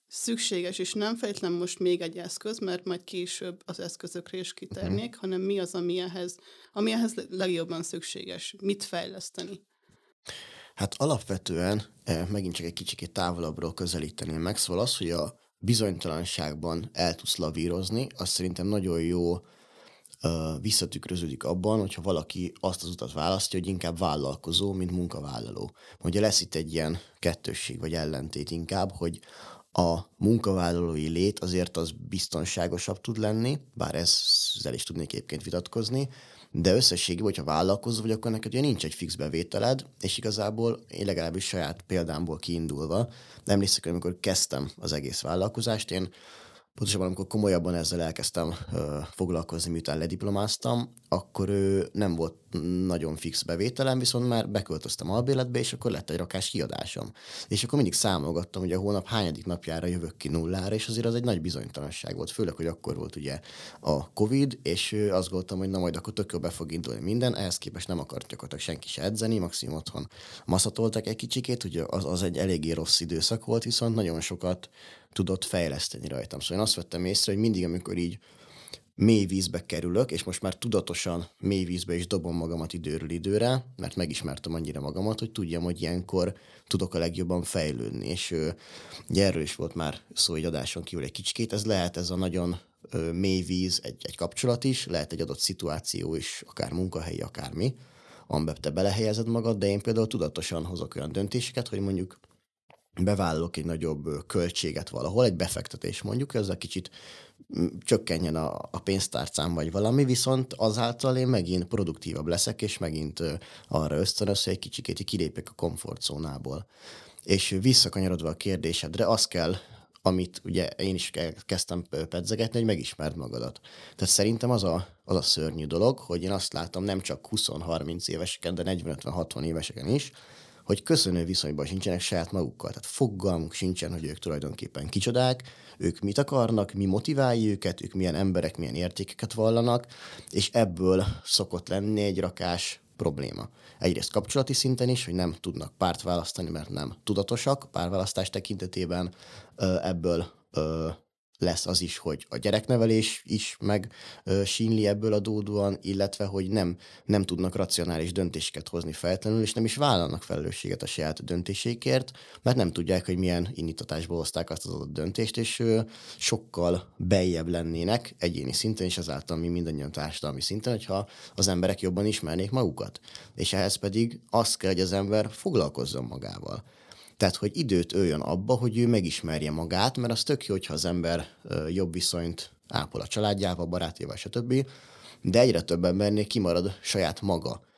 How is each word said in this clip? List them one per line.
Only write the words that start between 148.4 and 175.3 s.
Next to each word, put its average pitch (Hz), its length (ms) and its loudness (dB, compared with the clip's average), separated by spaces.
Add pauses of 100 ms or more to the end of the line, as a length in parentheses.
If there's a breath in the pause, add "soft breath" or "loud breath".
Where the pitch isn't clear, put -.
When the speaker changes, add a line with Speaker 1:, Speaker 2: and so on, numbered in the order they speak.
Speaker 2:
ö, 92 260 2
ebből, 87 440 0 (240)
ö, 80 380 -2 (500)
lesz 87 280 0
az 90 140 0
is, 87 180 -4
hogy - 300 -4
a - 80 -6
gyereknevelés 110 880 4
is - 360 -2
meg, 104 320 0 (320 loud breath)
ö, 98 200 4
sínli 110 420 2
ebből 104 260 4
adódóan, 104 680 2
illetve 98 440 0
hogy 95 240 0
nem, 92 280 2 (280 loud breath)
nem 101 180 4
tudnak 90 320 0
racionális 85 580 0
döntéseket 82 560 -2
hozni 82 240 -4
feltétlenül, 101 500 2
és 104 100 0
nem 113 120 2
is 104 120 0
vállalnak 104 460 4
felelősséget - 600 -4
a - 40 -6
saját - 380 -2
döntéseikért, 117 840 0 (320 loud breath)
mert 123 140 6
nem 90 160 4
tudják, 90 340 2
hogy 90 120 0
milyen 90 340 2
indítatásból 82 640 -4
hozták 82 340 -2
azt - 160 -6
az - 60 -8
adott 73 200 -6
döntést, 95 440 -2
és, 113 220 -2
ö, 113 220 4 (380 loud breath)
sokkal - 800 0
beljebb 90 520 4
lennének 85 680 0
egyéni 69 340 0
szinten, 107 340 0
és 90 120 -2
ezáltal 78 380 -4
mi 85 120 0
mindannyian 80 440 -2
társadalmi 76 480 -4
szinten, 107 320 -2
hogyha 101 360 -2 (260 loud breath)
az 95 140 4
emberek 92 320 4
jobban 95 260 2
ismernék 95 440 0
magukat. 113 500 -2 (340 loud breath)
És - 180 -2
ehhez 98 220 2
pedig 113 460 0 (100)
az 113 240 4
kell, 95 160 2
hogy 90 100 4
az 92 120 2
ember 104 380 2